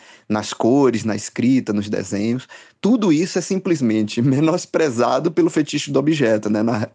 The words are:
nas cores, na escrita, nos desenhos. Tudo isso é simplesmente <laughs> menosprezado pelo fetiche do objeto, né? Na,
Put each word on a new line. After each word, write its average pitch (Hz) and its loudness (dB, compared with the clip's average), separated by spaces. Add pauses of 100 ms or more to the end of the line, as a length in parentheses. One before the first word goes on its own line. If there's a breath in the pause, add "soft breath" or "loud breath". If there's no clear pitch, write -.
(280 loud breath)
nas 107 -4
cores, 120 2
na 107 -2
escrita, 120 0
nos 104 -2
desenhos. 104 -4 (340 loud breath)
Tudo 208 2
isso 170 0
é 170 -2
simplesmente 123 0
<laughs> - -
menosprezado 143 0
pelo 165 2
fetiche 147 -2
do 135 0
objeto, 120 0
né? 107 0
Na, 113 -2